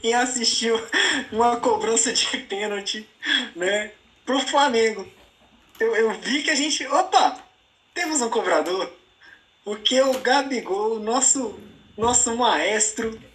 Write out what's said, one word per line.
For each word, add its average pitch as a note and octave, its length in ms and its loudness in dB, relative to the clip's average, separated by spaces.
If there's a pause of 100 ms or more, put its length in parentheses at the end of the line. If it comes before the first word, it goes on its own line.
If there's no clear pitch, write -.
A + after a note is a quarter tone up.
em A3+ 100 0
assistir A#3+ 580 0 (600)
uma A#3+ 260 2
cobrança A3+ 560 0
de - 240 -2
pênalti, G#3 720 -6 (460)
né, G3+ 360 -2 (320)
pro C4+ 160 0
Flamengo. A3+ 680 2 (760)
Eu, A3+ 160 2
eu A3 240 2
vi B3+ 240 -4
que D#4+ 80 0
a D4+ 40 2
gente, D4 300 -2
opa, E4+ 580 2 (500)
temos D#4+ 280 -2
um A#3 80 -2
cobrador. F#3 600 0 (760)
Porque G#3+ 340 0
o C4 200 2
Gabigol, A3+ 800 0
o - 20 -6
nosso, A3+ 600 0 (380)
nosso A#3 400 2
maestro A3 840 0 (160)